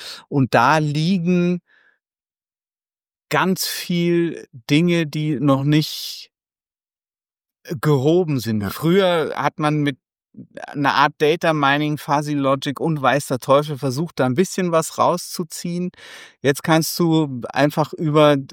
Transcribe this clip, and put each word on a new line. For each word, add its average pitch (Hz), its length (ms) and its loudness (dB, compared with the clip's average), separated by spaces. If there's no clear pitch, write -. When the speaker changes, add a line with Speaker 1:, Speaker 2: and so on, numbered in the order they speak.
Speaker 1:
und 139 260 2
da 135 240 4
liegen 175 800 0
ganz 170 380 0
viel 170 800 -2
Dinge, 170 360 4
die 151 340 -4
noch 139 260 2
nicht, - 640 -2
äh, 175 160 -8
gehoben 151 580 2
sind. 110 220 -2
Speaker 2:
Ja. 101 80 -4
Speaker 1:
Früher 170 640 0
hat - 240 -4
man 151 220 0
mit 143 160 -2
einer 139 260 0
Art 139 240 2
Data 165 340 2
Mining, 147 460 0
Fuzzy 147 380 -2
Logic 139 440 -2
und 151 220 -2
weiß 131 260 0
der - 120 -2
Teufel 147 380 2
versucht, 143 420 -4
da 135 80 2
ein 127 80 0
bisschen 180 360 0
was 160 260 0
rauszuziehen. 175 920 -4
Jetzt 139 220 0
kannst 160 360 0
du 160 420 2
einfach 147 400 0
über, 147 460 2